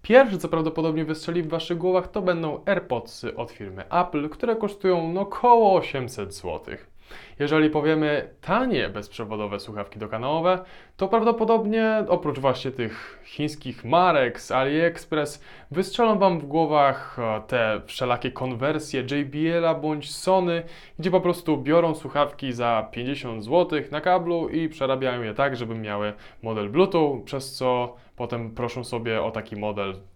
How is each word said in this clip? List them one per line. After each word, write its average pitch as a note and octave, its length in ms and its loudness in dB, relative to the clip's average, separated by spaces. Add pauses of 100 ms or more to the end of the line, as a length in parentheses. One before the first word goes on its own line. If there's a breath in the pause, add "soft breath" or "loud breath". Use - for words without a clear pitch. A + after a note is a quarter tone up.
Pierwsze, A3+ 360 8
co E3 100 -4
prawdopodobnie D#3+ 560 0
wystrzeli D#3+ 380 -2
w D#3 60 -6
waszych E3 300 -4
głowach, F#3 300 2
to G#3 140 -4
będą E3 440 -2
AirPodsy B2+ 680 -4
od A#2 140 -6
firmy G2 400 -12
Apple, D#3+ 380 0
które A3+ 280 -2
kosztują, F#3 560 0
no, F#3+ 140 -2
koło A3+ 480 6
osiemset B2 600 -2
złotych. - 640 -10 (420 loud breath)
Jeżeli D3+ 320 4
powiemy D3+ 600 2 (100)
tanie F#3 480 0
bezprzewodowe G#2 720 -6
słuchawki G#2 380 -10
dokanałowe, C#3 600 0 (380 loud breath)
to G3 120 0
prawdopodobnie A3 1000 2
oprócz D#3 300 0
właśnie C3 320 0
tych - 540 -8
chińskich D3 600 -8
marek D3 560 4
z - 120 -8
AliExpress D3 920 0 (280 loud breath)
wystrzelą F#3+ 480 2
wam F3+ 200 4
w C#3+ 80 -6
głowach, D3 720 2
e, A2 280 0
te A2 400 0
wszelakie B2 440 -2
konwersje C3+ 680 -4
J C#3+ 300 -4
B D3 80 -8 (180)
L-a E3 180 2
bądź D3+ 360 -4
Sony, F3+ 520 0 (360 loud breath)
gdzie E3 120 -2
po F3+ 100 6
prostu F3 360 0
biorą D#3 380 4
słuchawki C#3 580 -2
za A#2 380 0
pięćdziesiąt A#2+ 540 -6
złotych D3+ 480 0
na D3+ 80 -4
kablu E3+ 480 0
i D#3+ 200 -2
przerabiają C3 540 -2
je G#2+ 120 -6
tak, C#3 220 0
żeby A#2 180 -6
miały G#2 380 -4 (300 loud breath)
model G#2+ 280 -4
Bluetooth, D#3 540 2
przez - 280 -8
co B2 420 -2 (220 loud breath)
potem A#2 340 -6
proszą A#2+ 340 -6
sobie A2+ 380 -2
o A2+ 80 -2
taki A2 260 -8
model G2+ 380 -4 (220)